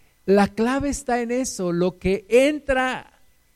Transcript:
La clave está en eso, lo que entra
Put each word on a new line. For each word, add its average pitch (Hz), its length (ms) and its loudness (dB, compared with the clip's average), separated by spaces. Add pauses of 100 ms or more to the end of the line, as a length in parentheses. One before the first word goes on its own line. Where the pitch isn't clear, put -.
(260)
La 196 200 4
clave 254 440 -2
está 247 320 -4
en 233 100 -4
eso, 240 400 -4
lo 180 260 0
que 190 300 -2
entra 254 840 0 (440)